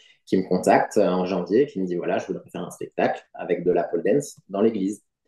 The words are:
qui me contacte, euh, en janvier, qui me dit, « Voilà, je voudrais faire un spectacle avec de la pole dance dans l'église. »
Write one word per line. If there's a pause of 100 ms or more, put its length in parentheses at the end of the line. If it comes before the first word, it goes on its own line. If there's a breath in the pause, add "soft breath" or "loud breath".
(260 soft breath)
qui
me
contacte,
euh,
en
janvier,
qui
me
dit, «
Voilà,
je
voudrais
faire
un
spectacle (100)
avec
de
la
pole
dance (100)
dans
l'église. » (240)